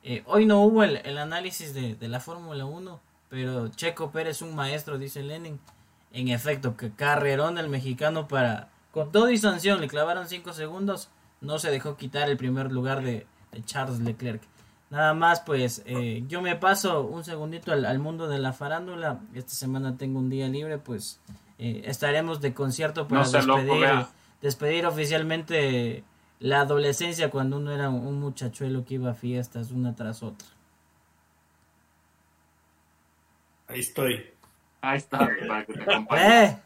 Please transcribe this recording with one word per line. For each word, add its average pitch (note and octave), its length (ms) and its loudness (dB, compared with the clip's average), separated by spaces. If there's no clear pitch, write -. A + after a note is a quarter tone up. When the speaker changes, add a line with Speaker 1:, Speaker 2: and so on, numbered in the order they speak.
Speaker 1:
Eh, B2 240 -6
hoy G#3+ 200 8
no G#3 160 10
hubo A3 200 8
el, D3+ 220 4
el C#3+ 140 -6
análisis E3 560 -6
de, B2 200 -4
de A2+ 140 -10
la B2 120 -6
Fórmula E3 440 -10
uno, E3+ 360 -12
pero B2+ 400 -4
Checo E3 420 -4
Pérez D#3+ 320 -4
un E3 140 -10
maestro, D3 420 -4
dice C#3 240 -10
Lenin. D3+ 380 -10
En B2+ 160 -2
efecto, C3 480 -2
que A#2 140 -8
carrerón C#3+ 680 2
del D#3+ 120 -4
mexicano C#3+ 580 -2
para, B2 440 0
con D#3 200 -4
todo A3+ 180 6
y A#3+ 80 4
sanción, F#3+ 420 2
le D3 80 -2
clavaron E3 380 0
cinco F3 260 -12
segundos, F3+ 580 -6
no D3+ 180 -4
se D#3 120 -2
dejó C#3 260 -2
quitar C#3+ 340 -2
el C#3 60 2
primer C3 360 -2
lugar C3 300 -2
de, A#2+ 240 -4
de A2+ 120 -12
Charles B2+ 360 -4
Leclerc. A#2 420 -4
Nada D#3 260 4
más, E3 280 4
pues, B2+ 440 -2
eh, A#2+ 400 -4
yo F3 160 -6
me F3 140 -2
paso F#3 460 2
un D#3+ 200 -6
segundito E3 480 -8
al, C#3 140 2
al C3 160 0
mundo E3 260 -4
de C#3 140 -2
la C3+ 120 -2
farándula. D#3+ 680 -6
Esta B2 180 -12
semana C3 440 -4
tengo C3+ 220 -4
un C3 100 0
día C3+ 200 -2
libre, D3 300 -4
pues, A#2+ 420 -10
eh, A#2 260 -6
estaremos D3+ 560 0
de C#3 140 0
concierto D3+ 520 -2
para C#3 140 2
Speaker 2:
No C#3 80 6
sea C3+ 140 4
loco, C3+ 180 6
Speaker 1:
despedir, C3 220 4
Speaker 2:
vea. C3 260 4
Speaker 1:
despedir D3 440 0
oficialmente D#3 1160 0
la C#3+ 220 4
adolescencia D3 680 2
cuando C3+ 280 0
uno D3 120 -4
era C#3+ 180 -2
un C3 300 -2
muchachuelo C3 680 -4
que C3 100 -8
iba B2 180 -2
a - 20 -4
fiestas A#2+ 560 -6
una B2 240 -2
tras A2+ 300 -8
otra. G#2 240 -14
Speaker 3:
Ahí B2+ 120 -8
estoy. A#2+ 460 -2
Speaker 2:
Ahí - 180 -2
está, - 200 -6
para G#2+ 180 -2
que - 100 -12
te - 80 -8
acompañe. G3+ 600 8
Speaker 1:
¡Eh! C#3+ 220 2